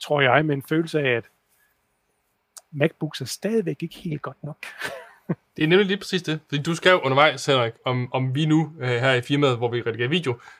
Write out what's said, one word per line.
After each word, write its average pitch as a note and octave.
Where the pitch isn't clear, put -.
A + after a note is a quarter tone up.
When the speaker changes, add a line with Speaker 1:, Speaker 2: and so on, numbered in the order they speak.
Speaker 1:
tror D3
jeg, C#3
med D3
en C3+
følelse D#3+
af, C#3
at A#2
MacBooks D3+
er C3+
stadigvæk G3
ikke E3
helt D3+
godt C#3
nok. D3
<laughs> -
Speaker 2:
Det D#3
er D#3
nemlig F#3+
lige G3
præcis F#3
det. D#3
Fordi C#3+
du E3
skrev F3+
undervejs, C3
Henrik, B2+
om, B2+
om C3
vi D#3
nu, D#3
øh, B2+
her B2
i B2+
firmaet, C#3+
hvor A#2+
vi A#2
redigerer A#2
video, D3